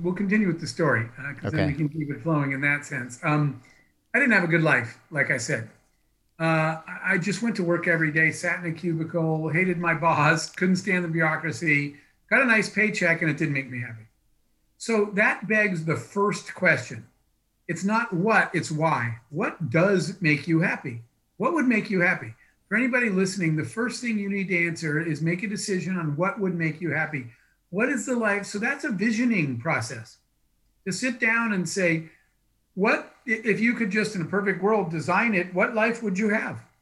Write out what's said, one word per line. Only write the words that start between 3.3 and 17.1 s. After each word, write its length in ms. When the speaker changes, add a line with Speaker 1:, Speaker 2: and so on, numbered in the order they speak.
Speaker 1:
I 60
didn't 140
have 100
a 40
good 160
life, 340
like 220
I 60
said. 320
Uh, 480
I, 140
I 60
just 240
went 140
to 80
work 240
every 240
day, 200
sat 300
in 80
a 40
cubicle, 720
hated 300
my 160
boss, 560
couldn't 280
stand 280
the 40
bureaucracy, 840
got 120
a 40
nice 220
paycheck, 540
and 80
it 80
didn't 160
make 160
me 100
happy. 280
So 340
that 340
begs 380
the 100
first 600
question. 500